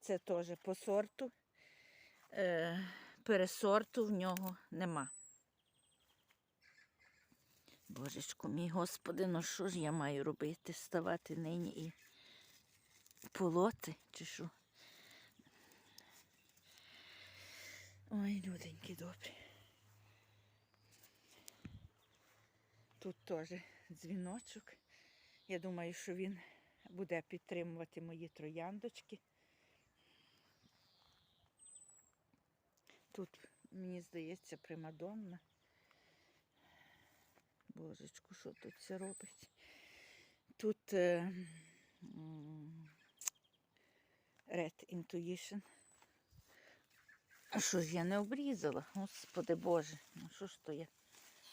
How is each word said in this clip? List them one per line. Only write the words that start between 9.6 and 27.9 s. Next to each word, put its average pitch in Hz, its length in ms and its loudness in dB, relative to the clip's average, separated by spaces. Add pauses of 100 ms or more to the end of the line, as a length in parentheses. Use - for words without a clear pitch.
ж 175 120 0
я 151 120 2
маю 143 320 2
робити? 151 480 -2
Ставати 170 640 0
нині 165 340 0
і 160 220 -6 (1400)
полоти, 180 600 4 (160)
чи - 140 -12
що? - 260 -6 (3500)
Ой, 202 360 2
люденьки 175 480 -6
добрі. 175 400 -10 (3750)
Тут 185 260 -6
теж 165 280 -2 (380)
дзвіночок. 180 840 -8 (720)
Я 185 100 0
думаю, 175 360 -2
що 185 200 -4
він 185 260 -2 (440)
буде 180 380 0
підтримувати 170 800 -4